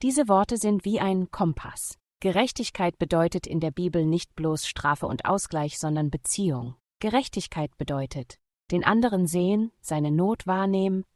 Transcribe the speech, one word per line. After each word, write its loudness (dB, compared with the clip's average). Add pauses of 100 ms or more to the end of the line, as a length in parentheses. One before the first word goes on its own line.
Diese 2
Worte 4
sind 0
wie 0
ein 0
Kompass. -4 (240)
Gerechtigkeit -2
bedeutet 0
in -2
der 0
Bibel 0
nicht 0
bloß -2
Strafe -2
und -4
Ausgleich, -2
sondern 0
Beziehung. -2 (260)
Gerechtigkeit -2
bedeutet, -6 (320)
den 2
anderen 4
sehen, 2
seine 0
Not 2
wahrnehmen, 0